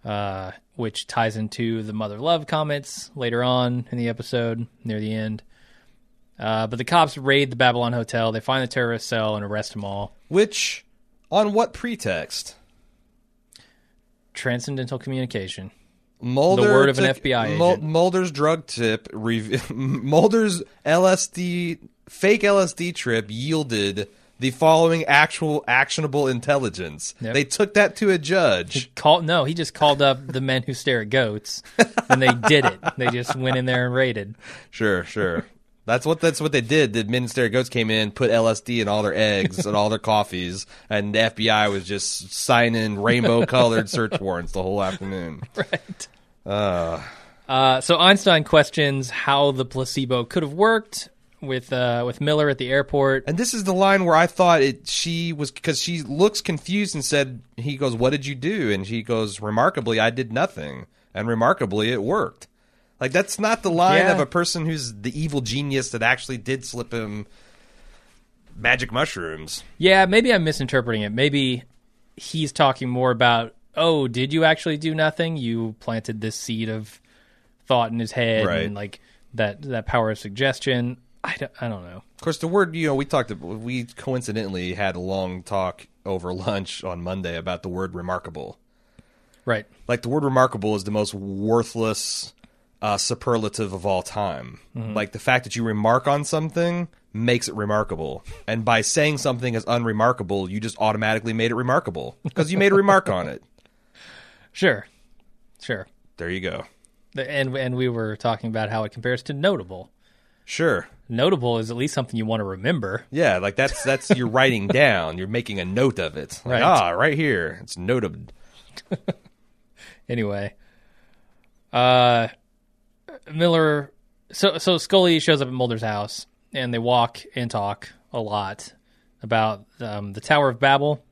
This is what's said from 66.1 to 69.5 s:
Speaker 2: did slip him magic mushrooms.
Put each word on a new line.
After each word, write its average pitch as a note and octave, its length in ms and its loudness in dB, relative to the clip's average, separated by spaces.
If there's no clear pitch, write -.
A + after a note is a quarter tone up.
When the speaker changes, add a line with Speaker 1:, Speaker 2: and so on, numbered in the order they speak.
Speaker 2:
did B2+ 260 -6
slip A#2+ 300 -10
him G#2 320 -6
magic A#2+ 340 0
mushrooms. E2 720 -4